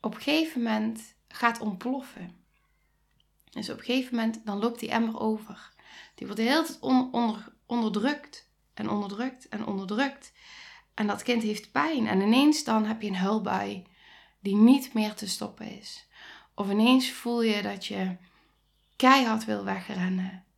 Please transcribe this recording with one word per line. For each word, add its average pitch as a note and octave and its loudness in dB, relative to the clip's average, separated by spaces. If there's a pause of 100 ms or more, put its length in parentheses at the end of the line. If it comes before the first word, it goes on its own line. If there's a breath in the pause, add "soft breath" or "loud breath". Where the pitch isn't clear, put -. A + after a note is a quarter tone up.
op A3 -6
een - -16
gegeven D#4 -2
moment A3 -4 (140)
gaat A3+ -2
ontploffen. G#3+ -8 (1160)
Dus - -10
op - -10
een - -18
gegeven B3+ -2
moment, A3+ -2
dan G3+ -4
loopt A#3 -2
die A3 -6
emmer A3+ -2
over. - -4 (420 loud breath)
Die - -12
wordt G#3+ -4
de A3+ 2
hele D#4 4
tijd - -10
on-, B3+ 2
onder-, A3+ -2 (140)
onderdrukt A#3 -4 (240)
en G#3+ -6
onderdrukt G#3 -6
en G#3+ -8
onderdrukt. G#3 -4 (640 loud breath)
En G#3 -2
dat G3+ -4
kind A#3 0
heeft G#3+ -6
pijn. C#4+ 0
En F#3 2
ineens C4+ 6
dan A3 2
heb A3 -4
je G#3 -4
een F#3+ -4
huilbui G3 -2 (540 soft breath)
die G3 0
niet B3+ 8
meer G#3+ -2
te G#3 -10
stoppen - -10
is. - -18 (480 loud breath)
Of G3 -4
ineens B3 6
voel A#3 -2
je G#3 2
dat G3+ -6
je F#3+ -4 (800 soft breath)
keihard B3 4
wil G#3 -4
wegrennen. F#3 -4 (140)